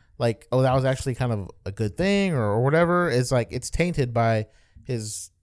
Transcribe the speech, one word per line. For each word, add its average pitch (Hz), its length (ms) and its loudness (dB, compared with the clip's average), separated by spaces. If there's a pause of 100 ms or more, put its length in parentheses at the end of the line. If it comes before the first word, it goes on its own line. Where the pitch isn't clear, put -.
(180)
like, 120 340 -2
"Oh, 131 120 2
that 131 100 2
was 131 120 2
actually 131 280 -2
kind 120 180 -2
of 101 200 -4 (160)
a 104 40 -8
good 104 240 -4
thing," 196 380 0
or, 135 100 0
or 107 200 0
whatever, 170 480 2
it's 123 200 0
like, 123 200 0
it's - 180 -6
tainted 160 420 0
by 113 360 0 (380)
his 110 440 -8 (140)